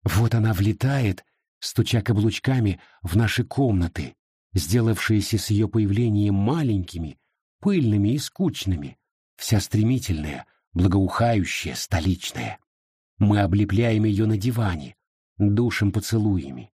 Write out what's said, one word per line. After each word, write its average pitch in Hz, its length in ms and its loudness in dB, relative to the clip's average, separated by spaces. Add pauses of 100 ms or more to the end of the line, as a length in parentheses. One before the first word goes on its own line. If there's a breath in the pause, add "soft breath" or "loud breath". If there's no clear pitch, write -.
Вот 107 320 2
она 113 180 2
влетает, 104 720 0 (340)
стуча - 420 0
каблучками, 107 760 0 (220 loud breath)
в 87 160 -2
наши 113 260 2
комнаты, 92 720 -2 (380)
сделавшиеся 107 840 0
с - 120 -4
ее 104 180 2
появлением 104 680 2
маленькими, 98 840 -2 (420)
пыльными 113 500 2
и 139 80 0
скучными, 92 800 -4 (380)
вся - 240 0
стремительная, 92 880 -2 (280)
благоухающая, 95 1000 0
столичная. 92 840 -4 (580)
Мы 104 220 4
облепляем 104 680 2
ее 107 220 2
на 110 100 0
диване, 98 580 -4 (420)
душим 104 540 2
поцелуями. 95 840 -2